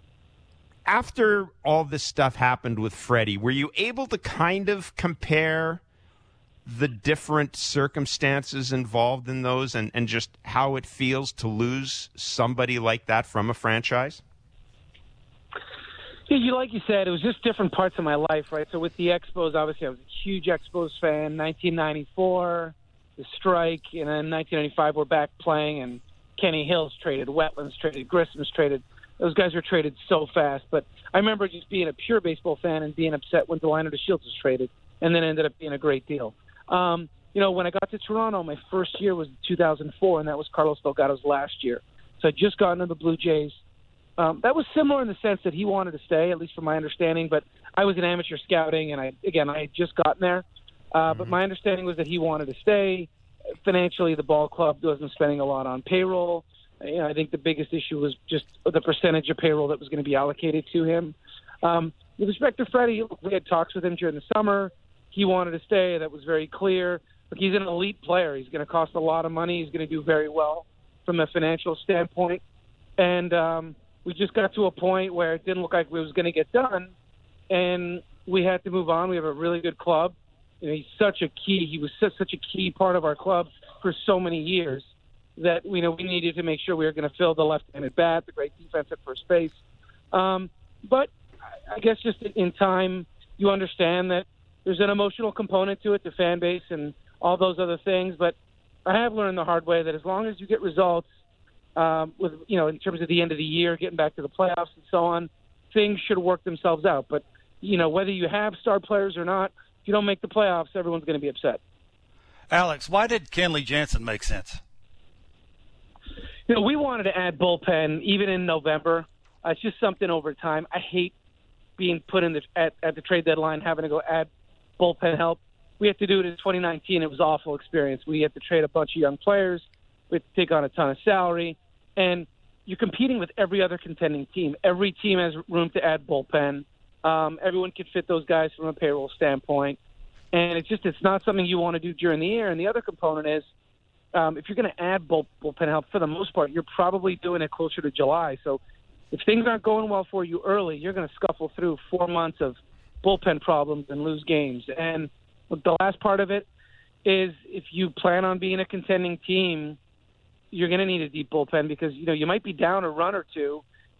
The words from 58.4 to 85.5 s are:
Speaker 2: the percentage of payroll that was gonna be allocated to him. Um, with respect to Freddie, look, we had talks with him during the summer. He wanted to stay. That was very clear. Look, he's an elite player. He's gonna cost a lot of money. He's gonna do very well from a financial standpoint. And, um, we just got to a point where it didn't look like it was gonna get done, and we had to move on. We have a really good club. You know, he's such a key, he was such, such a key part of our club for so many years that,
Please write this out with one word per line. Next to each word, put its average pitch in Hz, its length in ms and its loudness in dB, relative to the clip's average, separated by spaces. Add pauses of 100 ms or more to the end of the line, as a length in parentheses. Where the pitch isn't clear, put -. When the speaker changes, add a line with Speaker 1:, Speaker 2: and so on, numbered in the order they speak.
Speaker 2:
the 156 180 2
percentage 160 480 2
of 151 80 -4
payroll 151 300 2
that 147 120 -2
was 139 80 -16
gonna 147 140 -2
be 139 140 2
allocated 151 580 0
to 165 100 2
him. 165 300 0 (480)
Um, 170 300 2 (260)
with 196 100 0
respect 233 300 0
to 247 80 -2
Freddie, 233 360 2
look, - 200 -12
we 196 100 -6
had 185 140 0
talks 165 280 0
with 180 100 -4
him 175 120 -2
during 160 200 -2
the 147 60 -12 (120)
summer. 202 360 2 (380)
He 196 160 0
wanted 185 280 2
to 160 120 -4
stay. 185 340 2
That 156 140 -6
was 147 120 -16
very 156 220 0
clear. 180 540 0 (300)
Look, - 100 -12
he's 190 140 2
an 202 80 2
elite 185 400 -4
player. 175 340 0
He's 131 120 -10
gonna 147 180 -6
cost 160 280 0
a 170 60 -2
lot 160 240 2
of 165 80 -6
money. 170 300 -2
He's 147 100 -12
gonna 160 140 -4
do 156 160 -4
very 151 260 2
well 156 380 0 (400)
from 170 140 0
a 156 60 2
financial 160 500 0
standpoint. 180 640 -2 (560)
And, 180 340 2
um, 165 440 0 (260)
we 180 120 -6
just 185 180 -2
got 196 220 0
to 208 100 2
a 185 60 2
point 185 420 0
where 170 220 0
it 160 100 -6
didn't 185 180 -2
look 170 120 -2
like 170 140 2
it 143 40 -20
was 160 200 -4
gonna 170 200 0
get 156 200 0
done, 262 360 0 (640)
and 180 520 0 (240)
we 185 160 2
had 180 220 2
to 196 60 -8
move 175 180 0
on. 170 220 2
We 180 60 0
have 160 100 -2
a 156 60 -2
really 170 280 -2
good 165 160 -4
club. 170 380 2 (480)
You 160 80 -6
know, 156 40 -2
he's 151 120 -8 (120)
such 202 220 2
a 160 80 0
key, 190 420 -2
he 160 80 -6
was 147 120 -6 (100)
such, 208 160 2
such 190 160 -4
a 170 60 -6
key 185 320 -6
part 180 260 2
of 165 80 0
our 151 100 0
club 175 340 0 (340)
for 180 120 -2 (120)
so 196 120 4
many 170 220 -2
years 156 420 -2 (560)
that, 170 280 0